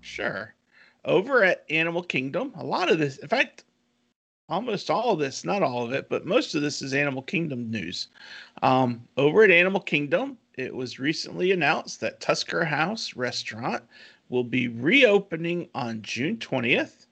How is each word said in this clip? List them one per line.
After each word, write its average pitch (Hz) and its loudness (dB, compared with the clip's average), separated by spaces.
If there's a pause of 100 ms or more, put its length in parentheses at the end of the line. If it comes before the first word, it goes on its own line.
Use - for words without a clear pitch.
Sure. - -8 (500)
Over 214 4
at 175 2
Animal 165 0
Kingdom, 160 -4
a 143 -10
lot 262 0
of 165 4
this, 143 0
in - -14
fact, - -2 (840)
almost 196 -2
all 220 2
of 180 2
this, 135 -4
not 185 0
all 123 0
of 120 -4
it, 139 -4
but 120 -2
most 247 0
of 156 0
this 147 -4
is 135 -6
Animal 135 0
Kingdom 131 -4
news. 92 -8 (520)
Um, 127 2 (100)
over 156 6
at 202 8
Animal 180 6
Kingdom, 175 -2 (160)
it - -8
was 123 -8
recently 160 -2
announced 165 0
that - -6
Tusker 165 0
House 147 -2
Restaurant 123 -6 (460)
will 123 0
be 123 -2
reopening 175 2
on 113 -6
June 127 -4
twentieth - -2